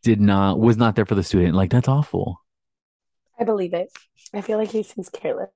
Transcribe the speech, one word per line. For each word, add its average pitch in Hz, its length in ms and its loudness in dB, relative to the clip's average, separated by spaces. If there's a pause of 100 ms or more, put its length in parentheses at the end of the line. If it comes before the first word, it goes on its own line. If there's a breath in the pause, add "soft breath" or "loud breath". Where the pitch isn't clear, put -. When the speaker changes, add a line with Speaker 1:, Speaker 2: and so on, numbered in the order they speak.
Speaker 1:
did 113 180 4
not, 98 380 4
was 113 180 4
not 113 200 2
there 110 100 2
for - 80 -2
the 98 80 0
student? 87 320 0
Like, 95 160 2
that's 123 180 2
awful. 95 520 -2 (960)
Speaker 2:
I 233 60 -2
believe 196 300 -4
it. 175 140 -6 (440)
I 208 80 -10
feel 214 180 -4
like 214 120 -4
he 214 120 -4
seems - 260 -12
careless. 170 480 -8